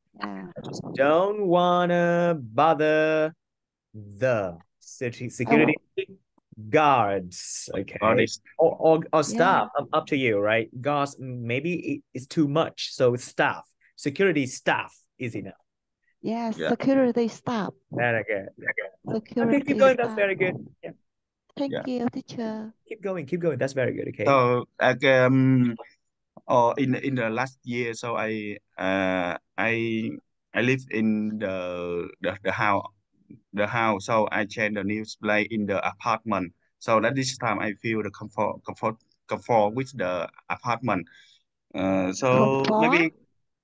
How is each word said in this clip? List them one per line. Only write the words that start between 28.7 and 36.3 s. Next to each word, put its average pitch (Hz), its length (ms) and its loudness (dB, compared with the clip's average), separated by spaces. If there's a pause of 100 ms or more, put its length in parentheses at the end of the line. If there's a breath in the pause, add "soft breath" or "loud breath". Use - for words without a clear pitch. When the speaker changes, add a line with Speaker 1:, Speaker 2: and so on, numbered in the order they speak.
Speaker 3:
uh, 92 600 0 (200)
I, 113 520 -2 (440)
I 101 80 0
live 131 200 0 (100)
in 107 480 0
the, 90 680 -6 (120)
the, 92 220 -4
the 95 80 -2
house, 101 340 0 (680)
the 101 140 0
house. 110 380 -2
So 113 260 2
I 104 140 -2
change 107 300 -4
the 98 80 -4
new 107 200 -4 (180)
place 104 280 2
in 107 160 -2
the 95 200 -2
apartment. 95 680 -4 (260)